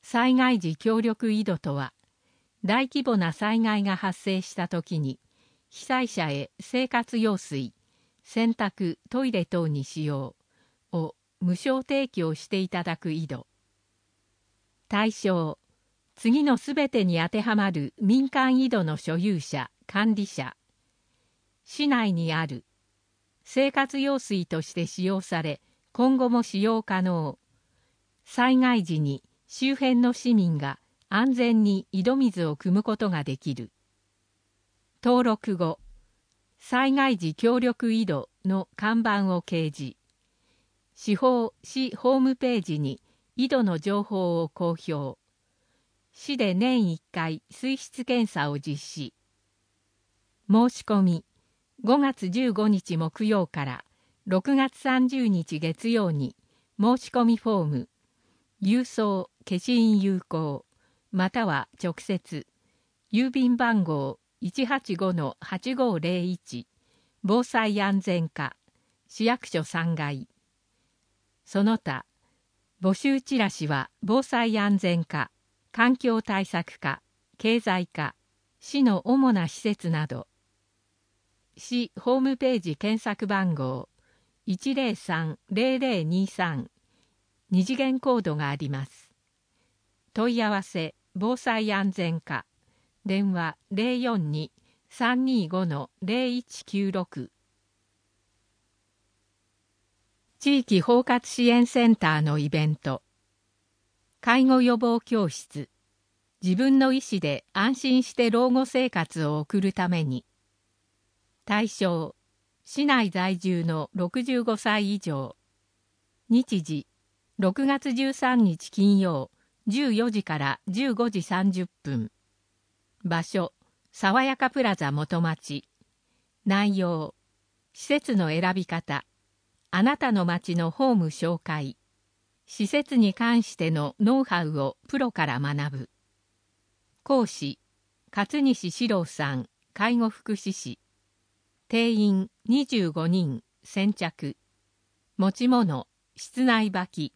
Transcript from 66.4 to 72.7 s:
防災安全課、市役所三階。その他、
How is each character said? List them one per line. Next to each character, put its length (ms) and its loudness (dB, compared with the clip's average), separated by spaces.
防 200 2
災 380 0
安 180 0
全 300 -2
課、 260 -8
市 180 -4
役 220 0
所 160 -4
三 320 -2
階。 340 -6
そ 200 0
の 140 4
他、 280 -8